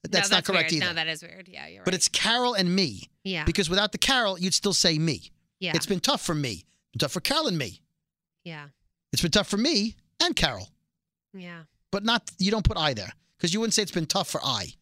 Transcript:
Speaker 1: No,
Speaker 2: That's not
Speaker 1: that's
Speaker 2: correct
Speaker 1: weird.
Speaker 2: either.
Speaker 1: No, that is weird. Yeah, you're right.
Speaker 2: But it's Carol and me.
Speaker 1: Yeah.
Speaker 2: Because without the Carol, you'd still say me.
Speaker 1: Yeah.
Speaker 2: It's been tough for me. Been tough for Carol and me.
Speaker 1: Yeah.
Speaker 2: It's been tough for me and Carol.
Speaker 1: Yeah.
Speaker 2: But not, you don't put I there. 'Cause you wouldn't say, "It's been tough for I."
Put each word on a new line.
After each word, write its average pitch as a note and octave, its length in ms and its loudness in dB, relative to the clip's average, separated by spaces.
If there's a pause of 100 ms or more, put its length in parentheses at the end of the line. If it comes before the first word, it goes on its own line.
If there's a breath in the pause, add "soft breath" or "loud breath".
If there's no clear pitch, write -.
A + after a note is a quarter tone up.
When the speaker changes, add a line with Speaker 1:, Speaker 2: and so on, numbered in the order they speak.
Speaker 1:
No, - 80 -8
Speaker 2:
That's G3 180 2
not G3+ 80 6
Speaker 1:
that's E3+ 100 2
Speaker 2:
correct E3+ 240 2
Speaker 1:
weird. D#3+ 120 0
Speaker 2:
either. F3 100 -2
Speaker 1:
No, - 20 -8
that D#3+ 120 -2
is D#3+ 140 -6
weird. F3 260 -20
Yeah, D#2 200 -16
you're E2+ 140 -20
right. - 40 -14
Speaker 2:
But F#3 80 0
it's - 140 2
Carol B3 460 2
and F3+ 200 2
me. C#3+ 360 0 (140)
Speaker 1:
Yeah. F3+ 200 -4
Speaker 2:
Because E3 260 0
without G3+ 220 0
the F#3 60 -8
Carol, A3 420 2
you'd F3+ 140 0
still G3 200 2
say E3 240 2
me. D#3 340 -2 (280)
Speaker 1:
Yeah. F3 160 -4
Speaker 2:
It's D#3+ 100 0
been F#3 140 -2
tough - 220 0
for F3 140 -2
me. A#2+ 300 -4 (280)
Been A#2 60 -8
tough D3 120 -2
for F3+ 80 -6
Carol D4+ 280 0
and F3 100 -2
me. A2+ 240 -8 (640)
Speaker 1:
Yeah. D3+ 240 -14 (420)
Speaker 2:
It's - 100 -2
been E3+ 100 0
tough G#3 180 2
for G3+ 80 0
me A3+ 380 0 (260)
and E4+ 140 0
Carol. G#2+ 340 -2 (640)
Speaker 1:
Yeah. F3 300 -14 (280)
Speaker 2:
But G3+ 140 -4
not, A#3 320 0
you F#3+ 140 0
don't A3 120 0
put G3 140 6
I D3+ 160 2
there. G2+ 180 -8 (280)
'Cause E3+ 140 0
you G#3+ 60 0
wouldn't A3+ 140 0
say, G#3+ 80 4
"It's G3 100 -4
been E3 140 0
tough - 240 0
for - 140 -4
I." A2+ 380 -4